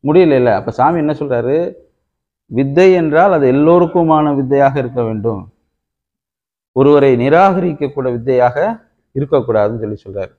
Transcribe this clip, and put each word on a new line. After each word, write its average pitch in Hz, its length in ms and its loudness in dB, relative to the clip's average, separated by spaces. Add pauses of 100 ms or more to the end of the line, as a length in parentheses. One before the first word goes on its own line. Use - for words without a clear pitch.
முடியல 151 360 4
இல்ல. 123 140 2
அப்ப 95 240 -6
சாமி 160 240 0
என்ன 151 180 -2
சொல்றாரு, 127 360 -4 (920)
வித்தை 139 420 2
என்றால் 170 440 2
அது 143 160 2
எல்லோருக்குமான 160 840 2
வித்தையாக 139 440 0
இருக்க 123 240 -6
வேண்டும், 110 380 -6 (1400)
ஒருவரை 139 340 4 (120)
நிராகரிக்கக்கூட 156 840 0 (100)
வித்தையாக 123 400 0 (580)
இருக்கக்கூடாதுன்னு 117 680 -2
சொல்லி 104 140 -10
சொல்றாரு. 98 400 -12